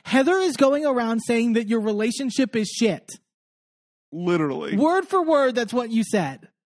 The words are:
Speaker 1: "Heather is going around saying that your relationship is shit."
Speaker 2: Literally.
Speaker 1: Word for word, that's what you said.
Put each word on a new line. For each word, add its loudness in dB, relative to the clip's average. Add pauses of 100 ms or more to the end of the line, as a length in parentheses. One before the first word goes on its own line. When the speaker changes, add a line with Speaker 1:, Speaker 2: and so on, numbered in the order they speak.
Speaker 1:
"Heather 2
is 0
going 2
around 0
saying 0
that 0
your 0
relationship -2
is -2
shit." -2 (1000)
Speaker 2:
Literally. -2
Speaker 1:
Word 2
for 0
word, 2
that's -4
what -2
you 0
said. -4 (260)